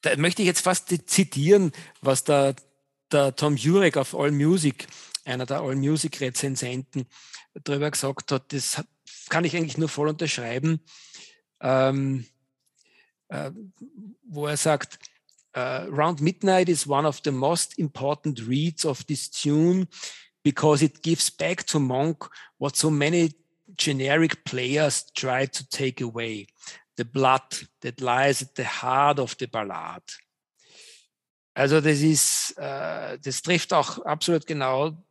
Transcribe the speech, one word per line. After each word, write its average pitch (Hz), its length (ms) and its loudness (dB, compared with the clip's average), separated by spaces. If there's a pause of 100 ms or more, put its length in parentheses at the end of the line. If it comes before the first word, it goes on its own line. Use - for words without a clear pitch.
da 135 140 0
möchte 175 260 0
ich 180 40 4
jetzt - 140 2
fast - 300 0
di-, 175 160 -2
zitieren, 175 680 4 (280)
was 135 240 0
der, 139 300 4 (560)
der 139 240 2
Tom 151 220 2
Jurek 160 400 4
auf 135 180 -2
All 143 160 2
Music, 151 560 2 (380)
einer 127 220 -6
der 139 140 -4
All 135 160 -4
Music 147 440 0
Rezensenten, 127 880 -4 (580)
drüber 143 260 -2
gesagt 139 420 -6
hat. 131 200 -4
Das - 260 -4
hat, - 80 -10 (420)
kann 170 160 0
ich 160 120 0
eigentlich 156 220 -4
nur 156 100 0
voll 147 200 -2
unterschreiben. 151 720 -2 (800)
Ähm, 135 680 0 (1000)
äh, - 220 -10 (720)
wo 147 220 -8
er 147 100 -4
sagt, - 420 0 (540)
äh, 127 80 -6
"Round 143 600 -2
Midnight 185 480 2
is 165 180 0
one 143 200 2
of 143 180 -2
the 151 60 0
most 139 480 -2
important 139 680 -4
reads 156 360 -2
of 143 200 -2
this - 260 -6
tune 165 560 2 (560)
because 151 420 4
it - 180 -2
gives - 280 0
back 175 360 -4
to 160 120 0
Monk 139 500 0 (300)
what 139 180 -4
so 156 140 2
many 156 440 2 (420)
generic 147 680 2
players 131 680 0
try 131 320 0
to - 240 -8
take 131 320 -4
away. 113 440 -8 (500)
The 120 80 -4
blood 131 640 2 (120)
that 123 200 -10
lies 131 420 2
at - 140 -14
the 127 100 -6
heart 139 520 2
of 123 200 -4
the 127 80 -8
ballad." 92 560 -8 (1500)
Also 139 260 4
das 147 200 2
ist, - 580 2
äh, 143 600 -8
das 135 240 -8
trifft 180 300 0
auch 151 280 0
absolut 160 460 0
genau 147 640 -2